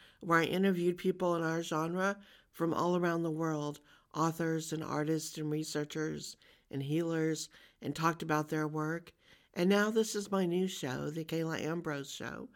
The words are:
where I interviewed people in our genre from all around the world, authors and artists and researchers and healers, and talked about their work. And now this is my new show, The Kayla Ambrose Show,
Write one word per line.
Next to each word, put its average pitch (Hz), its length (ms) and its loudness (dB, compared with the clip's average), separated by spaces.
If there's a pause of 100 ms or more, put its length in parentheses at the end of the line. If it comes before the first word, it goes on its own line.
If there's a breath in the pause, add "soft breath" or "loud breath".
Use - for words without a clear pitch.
(200 loud breath)
where 165 200 4
I 165 60 4
interviewed 180 520 4
people 185 380 2
in 165 80 0
our 165 200 0
genre 175 540 0 (340 loud breath)
from 165 220 0
all 175 240 2
around 170 260 2
the 165 80 0
world, 151 480 -2 (340 soft breath)
authors 160 600 0
and 156 100 -4
artists 151 540 -2
and 151 120 -4
researchers 151 880 -4 (360 soft breath)
and 139 120 -4
healers, 160 640 0 (340 loud breath)
and 143 140 -4
talked 165 280 0
about 151 260 0
their 156 180 0
work. 156 460 -4 (400 soft breath)
And 180 160 4
now 208 200 6
this 220 260 2
is 202 160 -6
my 190 140 2
new 180 220 2
show, 147 420 -4
The 160 140 -6
Kayla 160 380 -2
Ambrose 151 500 -4
Show, - 440 -10